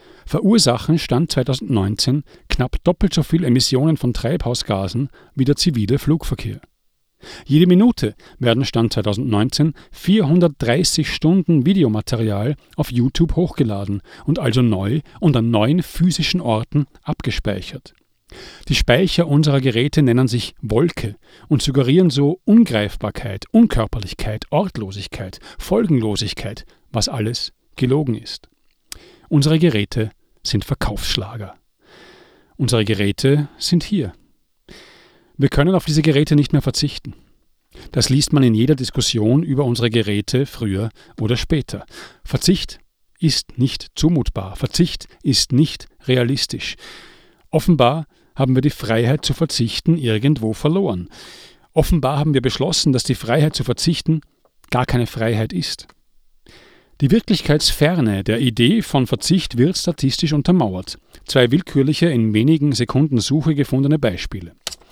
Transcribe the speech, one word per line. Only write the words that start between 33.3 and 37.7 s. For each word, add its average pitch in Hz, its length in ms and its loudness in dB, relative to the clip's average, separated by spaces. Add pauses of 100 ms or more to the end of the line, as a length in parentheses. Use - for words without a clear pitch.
sind - 240 0
hier. 143 300 -4 (1200)
Wir 139 120 2
können 165 260 2
auf 170 100 0
diese 156 160 0
Geräte 151 360 4
nicht 147 160 2
mehr 143 100 2
verzichten. - 500 -4 (800)